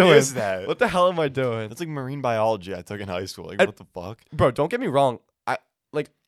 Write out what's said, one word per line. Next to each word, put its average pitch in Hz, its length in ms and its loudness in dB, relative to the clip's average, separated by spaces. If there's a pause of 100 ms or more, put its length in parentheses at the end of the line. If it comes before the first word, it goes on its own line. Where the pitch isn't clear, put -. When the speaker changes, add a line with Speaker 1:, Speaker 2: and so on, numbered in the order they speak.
Speaker 1:
doing? 170 140 10
Speaker 2:
is 135 180 4
that? 98 320 -2
Speaker 1:
What 170 120 -4
the 240 100 2
hell 180 200 2
am 175 120 -2
I 147 80 0
doing? 120 400 -4
Speaker 2:
That's, 117 120 -14
like, 170 80 -8
marine 139 320 -8
biology 110 540 -2
I 90 80 -12
took 101 180 -12
in 98 80 -10
high 92 180 -6
school. 87 200 -14
Like, 92 140 -4
Speaker 1:
And 101 80 2
Speaker 2:
what 104 80 -12
the 98 80 -20
fuck? 92 340 -14 (140)
Speaker 1:
Bro, 151 200 2
don't 147 180 -2
get 240 100 -4
me 262 80 -4
wrong. 135 320 2 (260)
I, 127 120 -4 (340)
like, 151 180 -6 (180)